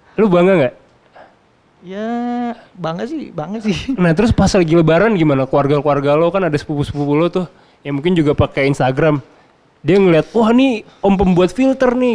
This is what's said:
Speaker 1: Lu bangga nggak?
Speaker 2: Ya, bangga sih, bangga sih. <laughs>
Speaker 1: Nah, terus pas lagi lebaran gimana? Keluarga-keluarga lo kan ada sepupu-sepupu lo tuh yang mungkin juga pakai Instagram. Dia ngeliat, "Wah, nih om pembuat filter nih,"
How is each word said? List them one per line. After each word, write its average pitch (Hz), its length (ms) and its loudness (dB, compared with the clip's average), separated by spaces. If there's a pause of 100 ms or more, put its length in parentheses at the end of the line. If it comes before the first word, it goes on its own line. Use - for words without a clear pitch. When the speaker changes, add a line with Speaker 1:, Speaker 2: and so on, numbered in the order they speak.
(160)
Speaker 1:
Lu 220 120 2
bangga 180 280 4
nggak? 135 200 0 (1040)
Speaker 2:
Ya, 196 280 -10 (680)
bangga 175 320 -6
sih, 294 240 -10
bangga 175 280 -8
sih. 214 120 -2 (180)
<laughs> 269 60 -4
Speaker 1:
Nah, 180 160 0
terus 214 200 2
pas 190 200 0
lagi 180 180 2
lebaran 170 460 4
gimana? 143 320 2
Keluarga-keluarga 143 680 0
lo 160 140 2
kan 190 160 -2
ada 165 100 -2
sepupu-sepupu 143 600 -4
lo 160 160 2
tuh 180 180 -6 (340)
yang 143 140 -8
mungkin 143 180 -2
juga 151 220 0
pakai 139 320 -2
Instagram. 143 560 0 (560)
Dia 156 160 0
ngeliat, 175 340 2
"Wah, 226 220 0
nih 247 320 0 (160)
om 202 160 0
pembuat 185 400 0
filter 262 400 0
nih," 254 180 0